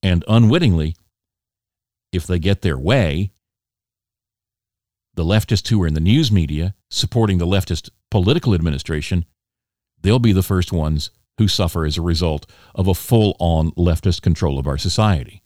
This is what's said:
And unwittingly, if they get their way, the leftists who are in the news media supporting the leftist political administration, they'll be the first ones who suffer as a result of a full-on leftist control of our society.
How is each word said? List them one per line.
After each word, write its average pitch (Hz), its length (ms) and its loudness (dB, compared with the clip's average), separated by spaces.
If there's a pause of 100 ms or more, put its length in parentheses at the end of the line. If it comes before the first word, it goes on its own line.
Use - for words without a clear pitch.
And 90 260 2
unwittingly, 107 680 2 (1160)
if 87 140 -4
they 90 120 -2
get 95 240 -2
their 78 160 -2
way, 90 540 0 (1800)
the 87 100 -4
leftists 101 440 0
who 104 140 2
are 85 40 2
in 76 80 0
the 78 60 0
news 117 300 4
media 82 440 0 (160)
supporting 104 480 0
the 85 80 0
leftist 90 440 -2 (200)
political 110 440 2
administration, 80 720 -2 (760)
they'll 104 180 2
be 117 140 2
the 92 100 2
first 92 300 -2
ones 78 380 -2 (280)
who 107 100 4
suffer 85 360 -2
as 76 140 -4
a 85 40 -6
result 82 440 -2 (280)
of 92 120 0
a 101 80 2
full-on 85 760 0
leftist 87 500 0
control 78 360 0
of 69 80 -4
our 69 120 -4
society. 92 680 -2